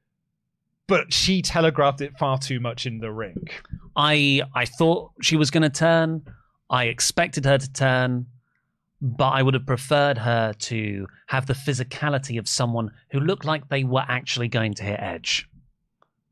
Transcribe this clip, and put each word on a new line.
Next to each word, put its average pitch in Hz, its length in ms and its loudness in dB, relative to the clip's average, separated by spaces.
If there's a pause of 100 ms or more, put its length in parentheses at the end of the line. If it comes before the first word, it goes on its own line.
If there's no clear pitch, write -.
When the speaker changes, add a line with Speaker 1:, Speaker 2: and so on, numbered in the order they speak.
(840)
Speaker 1:
but 165 260 0
she 185 300 2
telegraphed 143 600 2
it 139 180 -8
far 135 180 2
too 135 220 -4
much 120 260 -6
in 113 140 -6
the 110 120 -6
ring. 107 360 -10 (480)
Speaker 2:
I, 147 460 4 (120)
I 123 120 0
thought 165 460 0 (100)
she 156 160 2
was 151 120 4
gonna 156 220 4
turn. 160 520 2 (460)
I 127 160 2
expected 131 600 0
her 139 120 6
to 135 160 -6
turn, 127 540 2 (760)
but 131 280 0
I 135 120 2
would 131 140 4
have 131 100 -4
preferred 143 540 2
her 113 340 0
to 104 540 -6 (200)
have 131 200 -2
the 127 60 0
physicality 131 840 -4
of 107 100 -6
someone 117 440 -2 (180)
who 139 100 -2
looked 170 260 -2
like 147 240 -4
they 139 160 0
were 127 220 0
actually 123 420 -4
going 110 260 0
to 92 80 -10
hit 101 160 -4
Edge. - 500 -6 (840)